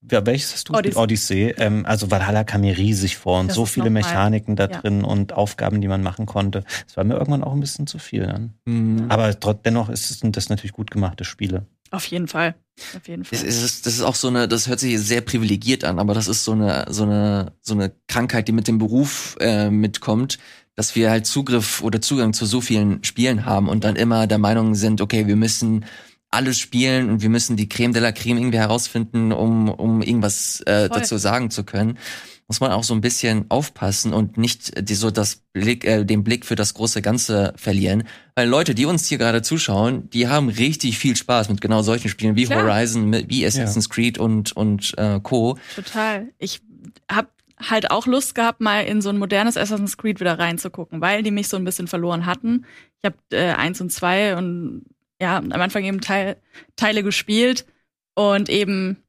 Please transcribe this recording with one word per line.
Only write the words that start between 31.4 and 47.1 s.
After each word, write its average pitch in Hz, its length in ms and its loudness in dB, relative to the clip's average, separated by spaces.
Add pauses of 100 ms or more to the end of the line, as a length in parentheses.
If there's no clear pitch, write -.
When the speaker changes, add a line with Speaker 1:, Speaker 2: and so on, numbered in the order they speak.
Speaker 3:
zu 110 140 -6
können. 110 340 -2 (500)
Muss - 120 -4
man 131 120 2
auch 107 100 0
so 117 120 0
ein 107 60 2
bisschen 110 480 0
aufpassen 107 640 -2
und 104 240 0
nicht 113 520 -4
die, 107 80 0
so 110 160 0
das 104 240 0 (160)
Blick, 113 320 0
äh, 107 200 2
den 104 200 2
Blick 120 200 0
für 117 120 -2
das 104 180 -2
große 110 260 -2
Ganze 104 560 0
verlieren. 98 460 2 (320)
Weil 120 140 2
Leute, 147 260 2
die 123 120 2
uns 170 220 0
hier 135 100 -2
gerade 117 220 4
zuschauen, 120 720 0
die 120 180 0
haben 143 200 2
richtig 120 500 0
viel 127 180 2
Spaß 117 320 0
mit 101 120 0
genau 110 220 2
solchen 113 260 0
Spielen 107 280 0
wie 120 80 4
Speaker 2:
Klar. 113 200 2
Speaker 3:
Horizon, 110 440 2
mit, 113 220 0
wie 127 120 0
Speaker 1:
Ja. 87 60 2
Speaker 3:
Assassin's 110 400 0
Creed 117 300 0
und, 110 340 0
und, 104 460 0
äh, 104 240 0
Co. 123 360 0 (180)
Speaker 2:
Total. 214 500 -4 (120)
Ich - 220 -8 (500)